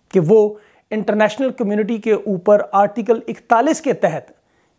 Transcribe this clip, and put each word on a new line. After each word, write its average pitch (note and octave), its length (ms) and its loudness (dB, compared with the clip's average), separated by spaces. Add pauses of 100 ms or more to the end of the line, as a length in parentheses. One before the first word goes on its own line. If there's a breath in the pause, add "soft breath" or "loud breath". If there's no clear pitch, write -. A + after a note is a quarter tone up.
(100)
कि F#3+ 100 2
वो G#3 400 2 (300 loud breath)
इंटरनेशनल G#3+ 600 0
कम्युनिटी G#3+ 480 -4
के A3 140 -2
ऊपर G3+ 600 0
आर्टिकल G#3 540 0
इकतालीस A#3 520 0
के B3+ 140 -4
तहत D#3 400 -6 (440)